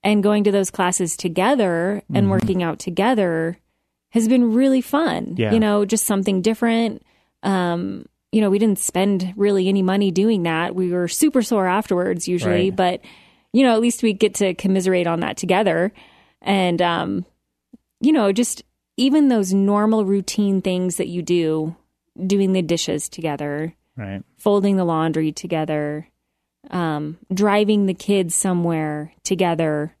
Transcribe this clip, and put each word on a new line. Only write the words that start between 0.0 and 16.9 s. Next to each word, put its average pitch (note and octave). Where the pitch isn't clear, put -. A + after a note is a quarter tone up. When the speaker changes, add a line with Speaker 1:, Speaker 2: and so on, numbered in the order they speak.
Speaker 1:
and G#3
going G#3
to G#3
those G3
classes F3+
together F#3+
and -
Speaker 2:
Mm-hmm. -
Speaker 1:
working F#3
out D#3+
together F3+
has A3+
been A#3+
really C4
fun. -
Speaker 2:
Yeah. G3+
Speaker 1:
You A3
know, G#3
just G#3+
something G3
different. A3+
Um, F3
you G#3+
know, G#3
we G3
didn't G#3
spend F#3
really G3
any G3
money G3
doing F#3+
that. E3+
We F3+
were F3
super C4+
sore G3
afterwards F3+
usually, F3+
Speaker 2:
Right. F#3
Speaker 1:
but, F3+
you B3
know, A#3+
at A3
least A#3+
we A3
get G3+
to F#3+
commiserate F#3
on E3+
that -
together. F3+
And, F#3
um, F3+